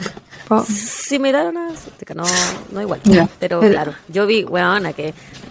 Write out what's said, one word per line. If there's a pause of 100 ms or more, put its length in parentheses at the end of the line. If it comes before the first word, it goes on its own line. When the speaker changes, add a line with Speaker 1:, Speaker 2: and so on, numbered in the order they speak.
(480)
Speaker 1:
Po-
Speaker 2:
Similar
a
una
suástica,
no, (480)
no
igual.
Speaker 3:
Ya. (100)
Speaker 2:
Pero
Speaker 1:
Pero
Speaker 2:
claro, (140)
yo
vi,
weona,
que (380)